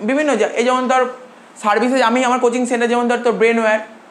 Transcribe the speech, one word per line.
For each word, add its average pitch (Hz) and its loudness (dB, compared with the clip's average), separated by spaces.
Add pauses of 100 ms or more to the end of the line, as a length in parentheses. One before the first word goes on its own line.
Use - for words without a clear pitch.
বিভিন্ন 269 0
জা-, 208 0
এই - -2
যেমন 254 0
ধর 254 2 (560)
services, 226 2
আমি 240 2
আমার 247 0
coaching 247 0
center, 240 -2
যেমন 240 0
ধর 240 0
তোর 240 0
brainware, 220 2 (320)